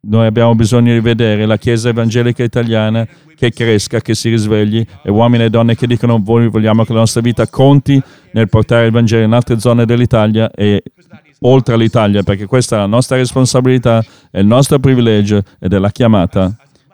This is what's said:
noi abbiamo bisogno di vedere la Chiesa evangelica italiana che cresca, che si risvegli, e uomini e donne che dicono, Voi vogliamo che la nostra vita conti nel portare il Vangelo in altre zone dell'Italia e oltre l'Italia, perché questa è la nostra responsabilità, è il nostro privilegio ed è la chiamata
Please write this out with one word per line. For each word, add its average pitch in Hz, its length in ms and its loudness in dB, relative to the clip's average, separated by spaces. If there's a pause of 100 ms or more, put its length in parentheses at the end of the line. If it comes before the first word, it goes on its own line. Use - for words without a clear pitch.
noi 110 260 0
abbiamo 117 280 2
bisogno 120 380 2
di 117 80 0
vedere 110 460 0
la 110 100 0
Chiesa 117 320 -2
evangelica 117 540 -2
italiana 113 640 -2 (280)
che 123 160 -2
cresca, 113 500 -2
che 117 140 -4
si 113 140 -6
risvegli, 107 560 -2 (180)
e - 80 -6
uomini 117 340 2
e 113 60 0
donne 117 260 0
che 135 100 -4
dicono, 120 320 0
Voi 113 300 0
vogliamo 110 360 0
che - 80 -8
la 110 60 0
nostra 113 240 0
vita 117 240 -2
conti 139 560 2 (300)
nel 110 180 0
portare 117 340 2
il 113 80 0
Vangelo 113 320 2
in 110 80 0
altre 120 260 0
zone 120 280 0
dell'Italia 113 640 0
e 101 320 -2 (600)
oltre 123 320 2
l'Italia, 107 460 0
perché 98 240 -4
questa 123 300 -2
è - 40 0
la 101 60 -2
nostra 120 300 -2
responsabilità, 127 880 0 (260)
è - 80 -8
il 98 80 2
nostro 139 320 2
privilegio 113 640 0 (160)
ed 90 140 -4
è 98 60 0
la 101 120 0
chiamata 101 640 0 (380)